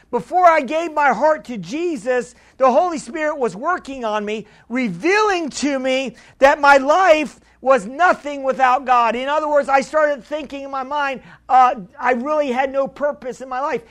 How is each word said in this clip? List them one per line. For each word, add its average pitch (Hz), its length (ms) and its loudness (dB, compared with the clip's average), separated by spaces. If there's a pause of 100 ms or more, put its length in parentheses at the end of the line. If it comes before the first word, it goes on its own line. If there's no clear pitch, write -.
(100)
Before 339 360 2
I 320 140 6
gave 311 340 -4
my 285 180 2
heart 302 340 0
to 240 120 -10
Jesus, 247 760 -4 (220)
the 254 140 4
Holy 330 280 2
Spirit 302 400 -6
was 220 160 -2
working 269 500 -6
on 208 200 -2
me, 214 220 -8 (220)
revealing 311 800 0
to 277 280 -4
me 262 380 -4 (220)
that 294 220 6
my 285 180 8
life 311 600 2 (220)
was 247 260 2
nothing 285 580 -2
without 262 400 0
God. 233 300 2
In 262 140 -6
other 302 200 -2
words, 285 200 0
I 269 140 2
started 294 420 0
thinking 277 380 -10
in 277 80 -12
my 269 140 -6
mind, 277 380 -6 (260)
uh, 254 260 6 (240)
I 247 140 0
really 294 380 -2
had 262 220 -2
no 269 160 -2
purpose 269 520 -8
in 262 80 -14
my 254 120 -8
life. 285 300 -4